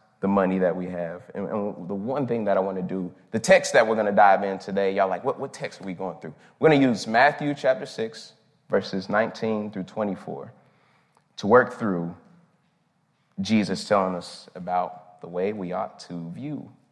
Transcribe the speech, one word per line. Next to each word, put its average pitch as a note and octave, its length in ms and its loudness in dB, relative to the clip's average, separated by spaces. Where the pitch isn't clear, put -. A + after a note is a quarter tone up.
the G2 80 -2
money F#2+ 320 2
that F2+ 160 2
we F2+ 120 -6
have. F2 340 -8
And, G2 140 -8
and G#2 400 -6
the G2+ 80 -6
one B2 320 -4
thing A#2 180 -2
that G2 120 2
I - 20 2
want F#2+ 180 -2
to F2+ 60 -4
do, F#2 300 -6
the A2 80 -2
text - 340 4
that A#2 140 6
we're A2 80 2
gonna G#2 160 0
dive G2 320 6
in G2 160 -4
today, G2 340 -2
y'all G2 160 2
like, F2+ 140 -4
"What, B2 160 -4
what C3+ 140 -10
text - 280 -10
are F#2+ 40 -14
we F#2+ 80 -8
going E2+ 260 -8
through?" D#2 140 -12
We're D3 100 6
gonna C#3+ 120 6
use A#2+ 260 2
Matthew C#3+ 460 4
chapter C3 320 0
six, - 480 -10
verses G2 400 -2
nineteen G#2+ 640 -2
through F#2+ 120 -8
twenty-four, F#2+ 680 -6
to G2+ 100 -4
work B2 260 8
through F2 420 -4
Jesus G2+ 460 0
telling F#2+ 280 2
us - 400 -12
about F2+ 680 -6
the F2 60 -16
way F2+ 260 -2
we F#2+ 180 -8
ought F#2+ 300 -8
to E2+ 300 -10
view C#3 400 -12